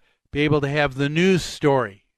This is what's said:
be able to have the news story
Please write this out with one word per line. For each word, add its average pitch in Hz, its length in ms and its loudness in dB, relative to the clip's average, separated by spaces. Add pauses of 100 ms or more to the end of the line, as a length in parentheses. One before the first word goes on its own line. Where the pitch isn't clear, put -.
(320)
be 143 100 -2
able 151 180 2
to 139 80 -2
have 143 280 -2
the 139 120 -2
news 170 340 2
story 127 640 -2 (140)